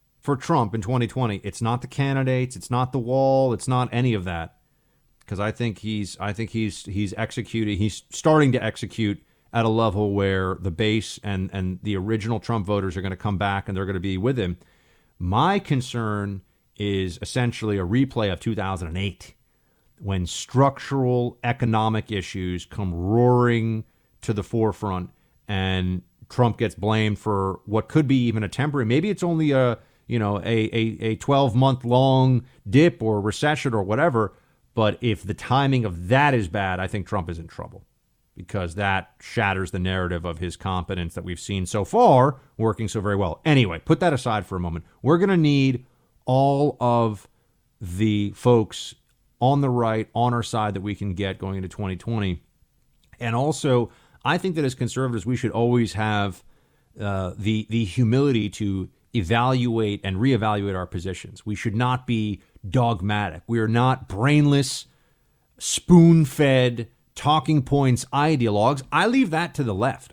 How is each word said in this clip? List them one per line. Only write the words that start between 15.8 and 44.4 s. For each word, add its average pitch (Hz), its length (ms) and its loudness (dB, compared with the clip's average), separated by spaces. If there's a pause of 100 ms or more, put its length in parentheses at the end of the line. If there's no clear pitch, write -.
is 95 440 -2
essentially 113 560 -2
a 92 80 -2
replay 113 460 0
of 87 80 -4
two 113 160 -4
thousand 95 320 -6
and 82 100 -6
eight, 98 360 -6 (640)
when 95 260 -2
structural 127 1200 0
economic 110 640 0
issues 92 540 -4
come 90 280 -6
roaring 113 920 2 (360)
to 113 120 -4
the 101 100 -4
forefront 101 640 -2 (380)
and 92 540 -2 (260)
Trump 120 300 0
gets 110 180 -2
blamed 107 420 0
for 98 480 -2
what 104 220 -2
could 156 180 2
be 127 200 2
even 110 180 -2
a 98 60 -4
temporary, 139 360 -2
maybe 151 240 2
it's 185 140 -4
only 160 280 2
a, 127 260 2 (300)
you 120 120 -2
know, 101 200 0
a, 113 340 0
a, 113 260 -2
a 110 160 -2
twelve 139 400 2
month 127 300 2
long 131 580 4 (260)
dip 165 320 4
or 110 200 2
recession 143 520 -2
or 107 80 0
whatever. 110 520 0 (400)
But 107 260 2
if 113 240 -2
the 98 120 -6
timing 135 500 2
of 90 240 -6
that 139 240 4
is 107 160 0
bad, 92 320 -2
I 92 60 -4
think 95 200 -6
Trump 92 220 -4
is 85 100 -8
in 82 80 -14
trouble, 82 380 -16 (500)
because 87 400 -8
that 98 460 -2
shatters 95 500 -2
the 95 80 -6
narrative 90 460 -2
of 82 140 -6
his 87 180 -8
competence 90 560 -4
that 87 100 -10
we've 87 160 -10
seen 95 260 -4
so 101 200 -2
far 147 560 4 (160)
working 110 320 -2
so 117 100 -4
very 101 160 0
well. 92 300 -2
Anyway, 117 340 4
put - 220 0
that 175 100 2
aside 113 340 -2